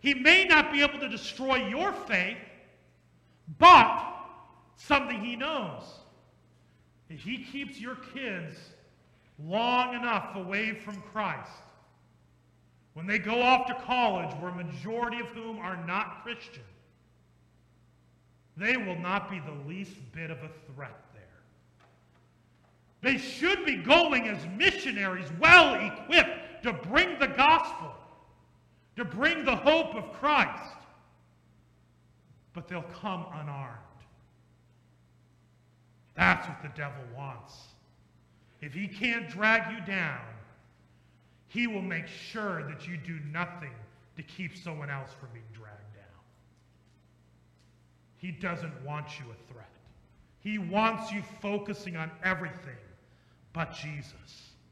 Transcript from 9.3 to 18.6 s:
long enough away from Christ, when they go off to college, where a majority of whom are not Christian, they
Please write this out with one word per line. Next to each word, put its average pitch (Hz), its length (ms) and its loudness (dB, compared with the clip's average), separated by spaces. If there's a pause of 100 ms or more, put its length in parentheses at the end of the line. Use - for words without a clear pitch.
long 247 520 2
enough 233 400 -2
away 202 400 -4
from 202 260 -12
Christ, 180 500 -6 (1400)
when 165 140 -10
they 208 100 2
go 220 240 0
off 247 260 6
to 247 60 -4 (120)
college, 202 500 2
where 175 160 -8
a 175 40 -8
majority 185 640 -6
of 233 80 -8
whom 226 320 -10
are 175 260 -8
not 190 380 -6
Christian, 226 400 -14 (1900)
they 220 220 0